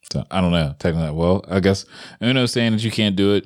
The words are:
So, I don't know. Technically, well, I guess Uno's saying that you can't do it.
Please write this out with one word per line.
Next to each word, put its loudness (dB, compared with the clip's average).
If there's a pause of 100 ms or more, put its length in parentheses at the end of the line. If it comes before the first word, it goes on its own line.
(120)
So, -6
I -4
don't 2
know. 0
Technically, -2
well, 0
I -2
guess 2 (360)
Uno's 0
saying 0
that 0
you -2
can't 0
do 4
it. 2